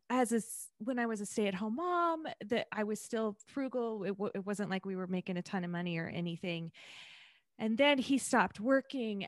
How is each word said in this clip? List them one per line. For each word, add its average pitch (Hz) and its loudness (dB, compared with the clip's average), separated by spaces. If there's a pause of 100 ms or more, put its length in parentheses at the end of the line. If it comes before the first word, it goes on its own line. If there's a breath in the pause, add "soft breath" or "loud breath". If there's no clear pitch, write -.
as 247 4
a 233 4
s-, - -4 (100)
when 247 -2
I 233 0
was 220 -2
a 208 -4
stay-at-home 214 0
mom, 339 0 (220)
that 226 0
I 214 -2
was 214 -2
still 220 -2 (100)
frugal. 233 -2
It 196 0
w-, 202 -2
it 196 -4
wasn't 202 -2
like 190 -2
we 196 -4
were 185 -4
making 180 -2
a 180 -2
ton 185 -2
of 175 -4
money 175 -2
or 165 -2
anything. 170 -4 (880 loud breath)
And 220 2
then 285 8
he 262 4
stopped 202 2
working. 233 0